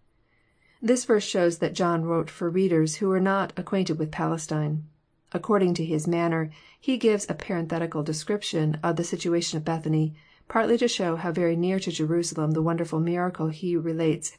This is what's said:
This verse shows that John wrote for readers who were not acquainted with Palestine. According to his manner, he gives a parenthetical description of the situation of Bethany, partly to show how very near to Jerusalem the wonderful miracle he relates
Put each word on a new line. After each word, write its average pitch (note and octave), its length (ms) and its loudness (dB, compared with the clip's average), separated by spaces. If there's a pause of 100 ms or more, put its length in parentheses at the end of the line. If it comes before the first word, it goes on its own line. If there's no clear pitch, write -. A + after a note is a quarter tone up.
(800)
This B3 240 4
verse G#3 180 4
shows F3 360 2
that E3+ 140 0
John E3+ 300 2
wrote E3 260 0
for F3 200 -4
readers E3 480 2
who G3 120 0
were F#3 100 4
not F#3+ 380 2
acquainted F#3 400 -2
with D#3 140 -4
Palestine. D#3 720 -2 (480)
According F#3 440 2
to E3 100 -2
his D#3 220 -2
manner, E3 420 0 (280)
he C4 200 -2
gives G#3 320 2
a F3 40 -2
parenthetical E3 680 -4
description D#3 800 -2
of E3+ 140 0
the E3+ 80 0
situation E3+ 520 -2
of D#3 60 -4
Bethany, D#3 500 0 (360)
partly A3+ 300 2
to A#3+ 100 2
show E3+ 260 -2
how E3+ 160 -4
very E3+ 240 2
near F#3 240 2
to F#3 120 -6
Jerusalem D#3 600 0
the D#3+ 100 2
wonderful E3 380 0
miracle F3 480 -2
he E3+ 300 -4
relates D#3+ 600 -2